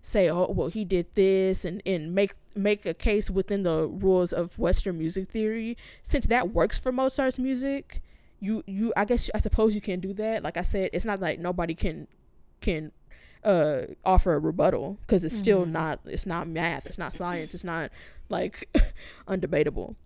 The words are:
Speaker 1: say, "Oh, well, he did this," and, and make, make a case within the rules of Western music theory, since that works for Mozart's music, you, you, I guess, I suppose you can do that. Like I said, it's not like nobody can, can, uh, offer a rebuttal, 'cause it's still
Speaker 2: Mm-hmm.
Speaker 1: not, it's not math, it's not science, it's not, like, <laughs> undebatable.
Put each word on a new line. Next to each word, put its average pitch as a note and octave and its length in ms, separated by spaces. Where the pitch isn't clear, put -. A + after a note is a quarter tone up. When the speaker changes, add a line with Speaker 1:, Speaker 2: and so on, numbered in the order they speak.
Speaker 1:
say, F#3 280
"Oh, F3 220
well, F3 160
he G#3+ 160
did F3 300
this," F#3+ 520
and, F3+ 200
and E3+ 300
make, G3 180
make G#3 320
a E3 60
case G#3+ 360
within G3 340
the D#3+ 240
rules F#3 460
of F3 240
Western F3+ 400
music E3+ 320
theory, A3 480
since - 260
that A#3+ 260
works E3+ 260
for C4 120
Mozart's C4 480
music, C4+ 600
you, G#3 260
you, G3+ 320
I G#3 80
guess, A#3+ 300
I - 20
suppose A3 380
you G#3 60
can F#3 180
do G3 140
that. G#3+ 300
Like - 140
I F3+ 60
said, F#3+ 300
it's F3+ 120
not G3+ 140
like E3 200
nobody F3 360
can, D#3 320
can, D#3 300
uh, D3+ 380
offer F#3 300
a D3 60
rebuttal, F3 680
'cause F#3 180
it's A#3 140
still G3+ 240
Speaker 2:
Mm-hmm. E3+ 100
Speaker 1:
not, D#3+ 340
it's - 200
not E3+ 220
math, D#3+ 400
it's - 100
not E3+ 160
science, F3 400
it's F#3 100
not, E3 280
like, - 440
<laughs> - 540
undebatable. D3+ 680